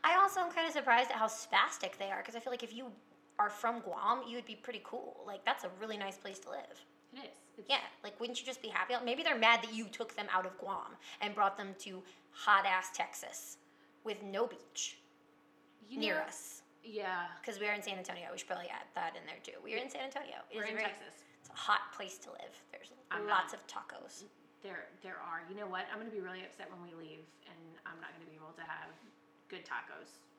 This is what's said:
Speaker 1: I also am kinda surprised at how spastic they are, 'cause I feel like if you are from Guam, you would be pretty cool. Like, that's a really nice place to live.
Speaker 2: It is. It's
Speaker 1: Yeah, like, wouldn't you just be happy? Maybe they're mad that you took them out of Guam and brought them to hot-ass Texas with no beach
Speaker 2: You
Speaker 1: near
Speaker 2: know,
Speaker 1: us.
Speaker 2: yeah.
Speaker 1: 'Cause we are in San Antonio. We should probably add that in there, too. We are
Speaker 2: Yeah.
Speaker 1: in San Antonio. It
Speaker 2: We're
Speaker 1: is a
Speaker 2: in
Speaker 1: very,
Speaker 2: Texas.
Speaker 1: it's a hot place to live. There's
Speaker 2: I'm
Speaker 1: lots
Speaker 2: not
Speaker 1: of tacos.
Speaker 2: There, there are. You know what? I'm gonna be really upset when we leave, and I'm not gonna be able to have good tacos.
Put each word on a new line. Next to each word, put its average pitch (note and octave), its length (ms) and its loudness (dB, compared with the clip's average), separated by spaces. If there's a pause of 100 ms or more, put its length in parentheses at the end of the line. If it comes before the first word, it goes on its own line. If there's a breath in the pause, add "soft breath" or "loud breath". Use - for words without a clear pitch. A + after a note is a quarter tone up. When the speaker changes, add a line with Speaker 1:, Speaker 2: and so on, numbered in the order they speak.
Speaker 1:
I E4 120 8
also F#4+ 260 8
am F4 100 2
kinda E4 200 2
surprised B3+ 380 6
at B3 80 0
how A3 100 4
spastic - 720 2
they G3 140 -2
are, F#3+ 100 -2
'cause A3+ 140 -8
I A3+ 60 -4
feel B3+ 100 -4
like B3 100 -2
if A3+ 120 -8
you A#3+ 200 -8 (460)
are G#3 100 6
from A#3 300 0
Guam, A3 480 2
you A#3 80 -6
would B3 100 -4
be G#3+ 120 -10
pretty A3+ 260 -8
cool. - 420 -8
Like, G3 200 -8
that's - 180 4
a F3 60 -4
really G#3 280 -4
nice G3 200 -4
place F#3+ 220 -10
to - 120 -14
live. - 340 -8 (280)
Speaker 2:
It B3+ 100 -12
is. - 140 -14 (200)
It's G#3 120 -16
Speaker 1:
Yeah, C4+ 120 6 (220)
like, G#3 160 -10
wouldn't A#3 200 -2
you - 60 -8
just C4 160 -6
be A3+ 60 -6
happy? F#3+ 260 2 (100)
Maybe B3+ 200 0
they're D4+ 140 6
mad A3+ 260 10
that A3 100 -6
you A3 140 -2
took - 280 -6
them G3+ 140 -4
out F#3 160 4
of F#3 140 -6
Guam - 380 -4 (240 loud breath)
and G#3 120 0
brought G3 240 6
them G3 180 -6
to F#3 280 -10 (280 loud breath)
hot-ass G3 600 6
Texas - 680 -6 (460 soft breath)
with G#3 180 -4
no G3 240 2
beach - 520 -8 (880)
Speaker 2:
You B3+ 120 -8
Speaker 1:
near G#3+ 160 4
Speaker 2:
know, D#4 80 2
Speaker 1:
us. - 380 -10 (220)
Speaker 2:
yeah. F#3 460 -2 (120)
Speaker 1:
'Cause G3+ 180 -6
we G#3 100 0
are G#3 40 4
in G#3 80 -2
San G3+ 160 -4
Antonio. F3 360 -6
We G3 60 -8
should - 80 -10
probably F3+ 220 -4
add - 240 -8
that E3+ 220 -2
in E3+ 100 -12
there, E3 140 -10
too. - 220 -12
We A3 120 -6
are A3 40 0
Speaker 2:
Yeah. B3 60 -2
Speaker 1:
in C4+ 60 -6
San C#4 140 -6
Antonio. C4+ 460 -8
It G#3+ 80 -8
Speaker 2:
We're G#3 60 -2
Speaker 1:
is G#3+ 40 -2
a A3 60 -4
Speaker 2:
in A3 40 -2
Speaker 1:
very, G#3+ 120 0
Speaker 2:
Texas. - 340 -12 (160)
Speaker 1:
it's - 100 -20
a - 40 -18
hot - 400 2
place F#3+ 260 -6
to - 140 -14
live. - 280 -14 (100)
There's - 200 -14 (180)
Speaker 2:
I'm G#3 160 0
Speaker 1:
lots G3+ 280 6
Speaker 2:
not - 80 -10
Speaker 1:
of - 60 -18
tacos. - 580 -10 (360)
Speaker 2:
There, F#3 280 -10 (120)
there F3+ 180 -8
are. E3 300 -4
You G3 60 -6
know G#3 120 -6
what? F#3 220 -2
I'm G#3+ 100 -4
gonna A3+ 120 -6
be G#3+ 80 -2
really F#3 240 -6
upset - 260 -12
when F3 140 -14
we E3+ 100 -14
leave, D#3+ 320 -14 (220)
and D#3+ 380 -18
I'm D#3+ 160 -10
not E3 100 -12
gonna E3 140 -18
be D#3 100 -18
able D#3 180 -16
to E3 80 -16
have D#3+ 280 -10 (580)
good F3+ 180 -10
tacos. C#3 540 -8 (200)